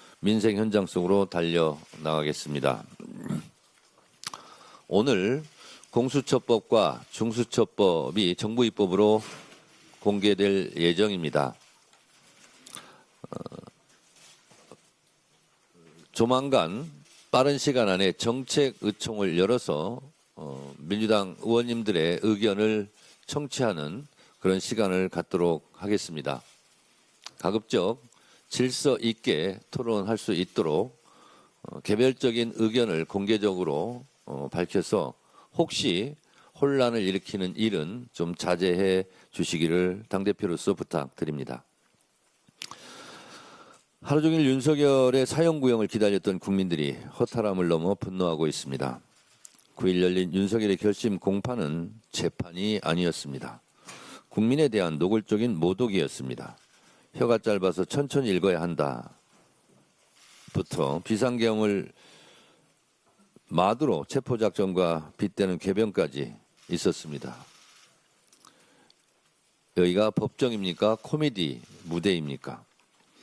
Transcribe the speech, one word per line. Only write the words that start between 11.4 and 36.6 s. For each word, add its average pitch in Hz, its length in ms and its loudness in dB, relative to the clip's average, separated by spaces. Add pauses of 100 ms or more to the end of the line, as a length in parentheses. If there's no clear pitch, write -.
어, - 60 -12 (2750)
조만간 127 800 0 (420)
빠른 135 260 4
시간 123 300 2
안에 92 240 2
정책 127 680 -2
의총을 104 580 -2
열어서, 98 600 0 (360)
어, 69 420 -14
민주당 104 640 0
의원님들의 110 800 0
의견을 107 680 0 (380)
청취하는 120 800 -4 (320)
그런 95 220 2
시간을 92 480 0
갖도록 85 680 -2
하겠습니다. 76 640 -4 (1000)
가급적 104 600 -2 (480)
질서 127 520 0
있게 98 580 -2 (140)
토론할 110 460 -2
수 - 160 -4
있도록, 90 680 -2 (600)
어, - 180 -16
개별적인 117 760 2
의견을 110 500 2
공개적으로, 98 1000 0 (200)
어, 69 260 -8
밝혀서 85 640 -2 (420)
혹시 135 580 -2 (460)